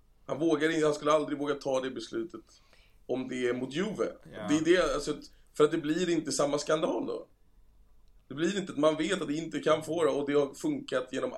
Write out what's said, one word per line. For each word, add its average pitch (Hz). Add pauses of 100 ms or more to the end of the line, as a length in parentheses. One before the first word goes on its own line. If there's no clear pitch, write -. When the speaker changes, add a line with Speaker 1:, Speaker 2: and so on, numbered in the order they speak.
(260)
Speaker 1:
Han 135
vågar 156
inte, 156
han 147
skulle 147
aldrig 147
våga 143
ta 131
det 131
beslutet 113 (680)
om 131
det 123
är 123
mot 127
Juve. 175 (240)
Speaker 2:
Ja. 107
Speaker 1:
Det 151
är 160
det, 165
alltså, 147 (420)
för 151
att 151
det 165
blir 165
inte 156
samma 143
skandal 165
då. - (1000)
Det 131
blir 185
inte, -
man 151
vet 175
att 143
Inter 156
kan 156
få 160
det 139
och 143
det 143
har 139
funkat 135
genom 127